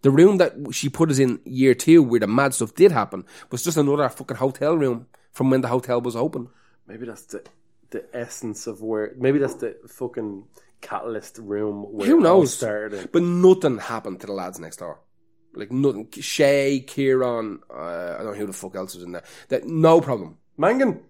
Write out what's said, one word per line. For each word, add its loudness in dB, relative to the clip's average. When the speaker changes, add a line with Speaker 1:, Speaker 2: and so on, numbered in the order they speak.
Speaker 1:
The 4
room 8
that 2
she -6
put 0
us 2
in 2
year 2
two, 6
where 2
the 0
mad 0
stuff -6
did 6
happen, -4
was -8
just -2
another 2
fucking -10
hotel -2
room -2
from 0
when 2
the -4
hotel -2
was -8
open. -6
Speaker 2:
Maybe -16
that's -16
the, -14
the -12
essence -12
of -12
where. -6
Maybe 0
that's -2
the -10
fucking -12
catalyst -12
room -6
where -4
Speaker 1:
Who 6
Speaker 2:
it 4
all 8
Speaker 1:
knows? 2
Speaker 2:
started. -8
Speaker 1:
But 2
nothing 4
happened -10
to -18
the -8
lads -10
next -16
door. -14
Like, -12
nothing. -2
Shay, 0
Kieran, -2
uh, -10
I -10
don't -10
know -10
who -8
the -12
fuck -16
else -10
was -18
in -14
there. -12
That, -4
no 4
problem. -8
Speaker 2:
Mangan. 0